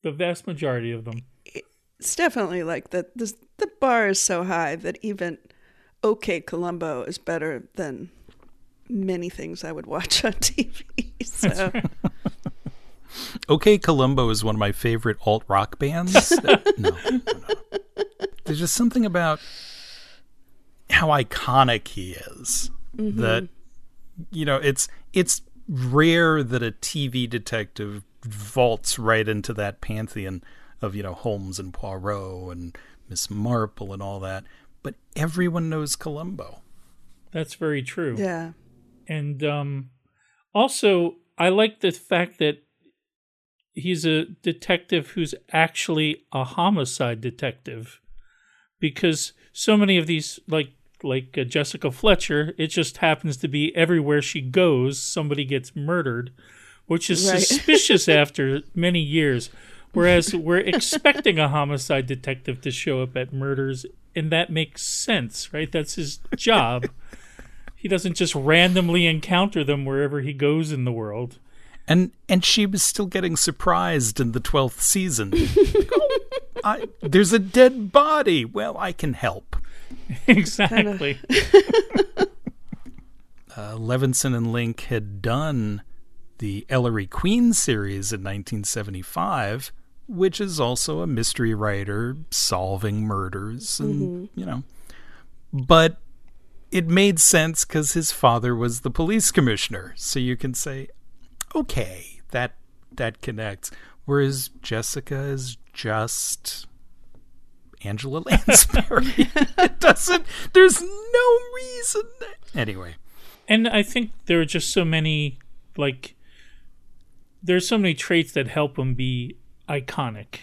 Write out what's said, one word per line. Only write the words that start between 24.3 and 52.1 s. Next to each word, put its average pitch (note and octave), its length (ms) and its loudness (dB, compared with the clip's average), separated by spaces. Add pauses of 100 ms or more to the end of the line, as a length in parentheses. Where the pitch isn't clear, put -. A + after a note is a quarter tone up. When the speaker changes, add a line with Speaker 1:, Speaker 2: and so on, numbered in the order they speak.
Speaker 3:
you D#3 160 -4
know, C#3 100 2
it's, C#3 320 0 (240)
it's - 300 2 (260)
rare D#3 720 4
that A#2+ 200 -2
a A#2 80 -2
T C#3 380 -6
V B2 180 -2
detective G#2+ 800 -8 (180)
vaults A2+ 760 -2
right A2 300 2
into G#2+ 240 -4
that G#2 300 -6
pantheon G#2+ 600 -8 (380)
of, G2+ 140 -6
you G#2 80 -8
know, F#2 100 -8
Holmes G2 460 -6
and F#2 160 -12
Poirot F#2+ 840 -8
and F2 180 -12 (360)
Miss - 180 -6
Marple G#2 640 -4
and G2 100 -12
all G2 180 -10
that. F#2+ 240 -8 (380)
But C3+ 120 -10 (200)
everyone E3 540 -2
knows D#3 260 -4
Columbo. D#3+ 680 -12 (680)
Speaker 1:
That's D#3+ 220 -6
very D3+ 280 -2
true. C3 360 -6
Speaker 2:
Yeah. E3 340 -4 (540)
Speaker 1:
And, D3 380 -6
um, C#3+ 460 -4 (640)
also, G3+ 640 4 (200)
I F3 140 4
like G#3+ 300 2
the F#3 120 4
fact F3 460 -2
that D3+ 240 0 (1120)
he's D#3+ 320 -2
a D#3+ 180 2
detective E3+ 840 -2
who's E3 260 -4 (180)
actually D#3+ 800 0
a C3 120 -2
homicide C3 760 0
detective, A#2 800 -10 (800)
because D#3+ 540 0 (180)
so - 240 4
many G3 220 6
of D#3+ 80 2
these, D#3+ 420 -2
like, D#3 220 -2 (320)
like, C3 360 -4
uh, C3 60 0
Jessica C#3+ 480 -2
Fletcher, D#3+ 640 4